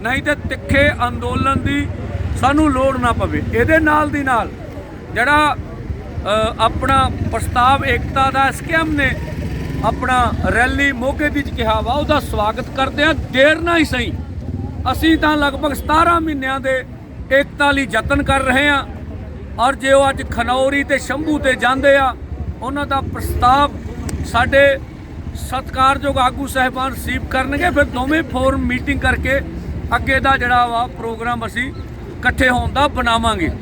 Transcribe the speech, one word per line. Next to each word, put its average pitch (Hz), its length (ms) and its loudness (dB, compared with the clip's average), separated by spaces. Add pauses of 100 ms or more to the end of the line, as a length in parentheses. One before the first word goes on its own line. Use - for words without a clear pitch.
ਨਹੀਂ 262 200 -2
ਤੇ 294 120 0
ਤਿੱਖੇ 277 540 2 (180)
ਅੰਦੋਲਨ 247 560 -2
ਦੀ 285 240 -2 (540)
ਸਾਨੂੰ 294 300 4
ਲੋੜ 262 260 2
ਨਾ 247 140 2
ਪਵੇ। 196 300 -2 (120)
ਇਹਦੇ 240 260 4
ਨਾਲ 302 300 2
ਦੀ 285 140 -4
ਨਾਲ 233 260 0 (640)
ਜਿਹੜਾ, 285 420 4
ਅ, - 1040 -4
ਆਪਣਾ 254 500 2 (220)
ਪ੍ਰਸਤਾਵ 254 540 2
ਏਕਤਾ 269 460 0
ਦਾ 262 120 2
ਐਸ 262 180 0
ਕੇ - 120 -4
ਐਮ 320 200 2
ਨੇ 269 180 2 (760)
ਆਪਣਾ 247 480 2 (200)
ਰੈਲੀ 269 380 2
ਮੋਗੇ 277 380 -2
ਦੀ 285 120 -2
'ਚ 277 80 -4
ਕਿਹਾ 220 320 0
ਵਾ, 220 120 -2
ਉਹਦਾ 294 260 2
ਸਵਾਗਤ 214 460 -2 (120)
ਕਰਦੇ 269 280 0
ਹਾਂ। 320 80 4
ਦੇਰ 294 480 2
ਨਾ 339 160 2
ਹੀ 302 80 4
ਸਹੀ, 247 280 -4 (760)
ਅਸੀਂ 320 260 4
ਤਾਂ 302 200 2
ਲਗਭਗ 285 360 0
ਸਤਾਰਾਂ 330 480 2
ਮਹੀਨਿਆਂ 277 380 -2
ਦੇ 262 240 -2 (480)
ਏਕਤਾ 285 400 4
ਲਈ 277 200 0
ਯਤਨ 277 320 0
ਕਰ 269 180 2
ਰਹੇ 269 280 2
ਹਾਂ। 277 140 2 (760)
ਔਰ 262 160 2
ਜੇ 269 160 0
ਉਹ 269 180 6
ਅੱਜ 262 220 -4
ਖਨੌਰੀ 262 520 0
ਤੇ 277 140 0
ਸ਼ੰਭੂ 294 420 -2
ਤੇ 262 160 2
ਜਾਂਦੇ 262 400 4
ਆ, 262 200 2 (460)
ਉਹਨਾਂ 277 240 -4
ਦਾ 269 160 -2
ਪ੍ਰਸਤਾਵ 262 680 2 (540)
ਸਾਡੇ 269 520 4 (580)
ਸਤਿਕਾਰਯੋਗ 269 840 0
ਆਗੂ 262 300 0
ਸਾਹਿਬਾਨ 262 460 -2
ਰਿਸੀਵ 247 320 -6
ਕਰਨਗੇ, 277 440 0
ਫਿਰ 285 140 2
ਦੋਵੇਂ 277 400 0
ਫੋਰਮ 262 420 0
ਮੀਟਿੰਗ 254 340 -2
ਕਰਕੇ 262 420 0 (540)
ਅੱਗੇ 254 240 0
ਦਾ 269 180 2
ਜਿਹੜਾ 247 280 2
ਵਾ 233 220 -2
ਪ੍ਰੋਗਰਾਮ 226 580 -6
ਅਸੀਂ 240 260 -6
ਇਕੱਠੇ - 760 -2
ਹੋਣ 240 240 0
ਦਾ 285 140 2
ਬਣਾਵਾਂਗੇ। 226 600 0 (120)